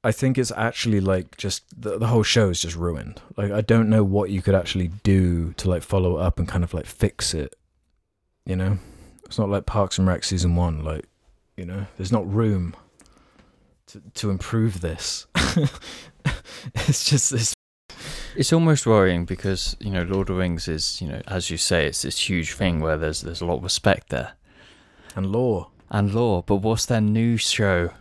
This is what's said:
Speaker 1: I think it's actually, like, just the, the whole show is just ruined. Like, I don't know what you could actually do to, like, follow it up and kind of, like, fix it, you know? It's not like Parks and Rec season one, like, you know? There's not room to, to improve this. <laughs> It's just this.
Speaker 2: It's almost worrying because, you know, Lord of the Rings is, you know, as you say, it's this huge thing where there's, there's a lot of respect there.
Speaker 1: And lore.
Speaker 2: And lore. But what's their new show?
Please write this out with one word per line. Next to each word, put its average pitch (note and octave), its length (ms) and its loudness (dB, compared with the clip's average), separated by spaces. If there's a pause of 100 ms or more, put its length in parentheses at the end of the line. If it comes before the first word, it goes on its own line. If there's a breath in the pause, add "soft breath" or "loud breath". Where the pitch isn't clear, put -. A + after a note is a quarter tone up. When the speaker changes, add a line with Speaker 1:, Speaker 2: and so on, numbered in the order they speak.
Speaker 1:
I A2+ 100 0
think C3 260 0
it's A#2+ 140 0
actually, A2 480 0
like, F#2+ 360 0
just - 260 -6 (160)
the, G#2 200 -6
the A#2 80 2
whole A2+ 160 4
show G#2 260 4
is F2 140 0
just E2 140 -4
ruined. E2+ 440 -4 (160)
Like, G2+ 140 -2
I G#2 100 0
don't A2+ 300 4
know A2 120 6
what G2 280 2
you G2 100 -2
could G2 140 4
actually F2+ 340 0
do F2 720 2
to, F#2+ 100 -2
like, F2 140 0
follow F2+ 360 0
it E2 40 -2
up F2+ 160 0
and E2+ 100 0
kind F2 160 0
of, - 80 -4
like, D#2+ 140 -6
fix - 480 -2
it, C#2+ 200 -6 (920)
you F#2 100 -2
know? F#2+ 220 0 (480 loud breath)
It's - 120 -6
not G2+ 120 0
like G2+ 160 -2
Parks G2 320 0
and F#2 100 4
Rec F2+ 160 0
season F2 320 2
one, E2 260 0
like, D#2 220 -6 (520)
you F2+ 100 -10
know? G2 200 -8 (120)
There's F#2 120 -6
not G2+ 220 0
room G2+ 420 0 (1120 soft breath)
to, G2+ 120 -20 (140)
to G#2 160 -4
improve G2+ 500 0
this. - 520 -6
<laughs> - 40 -4 (1400 loud breath)
It's - 340 0
just C#3+ 220 2
this. A#2 240 -2 (840 loud breath)
Speaker 2:
It's C#3 160 2
almost E3 340 4
worrying F#2 380 4
because, F#2 560 -4
you G#2 100 -6
know, F#2 120 -2
Lord F#2+ 260 -2
of F#2 80 -2
the F#2 40 -2
Rings F2 280 -2
is, D#2+ 320 -4
you F2 80 -6
know, - 180 -8
as F#2 220 -4
you D#2+ 80 -4
say, D#2+ 300 2
it's - 160 -4
this - 260 -4
huge E2+ 260 -2
thing F2 260 0
where D#2+ 180 0
there's, D#2+ 240 -4
there's E2+ 180 -10
a F2 60 -4
lot E2+ 120 0
of - 40 -8
respect - 480 0
there. B1 220 -6 (840 loud breath)
Speaker 1:
And F#2+ 160 -2
lore. A2+ 360 0 (220)
Speaker 2:
And G2+ 220 2
lore. A2 340 2
But G2+ 100 2
what's A2 300 0
their A#2 140 2
new A2+ 380 2
show? F#2 640 2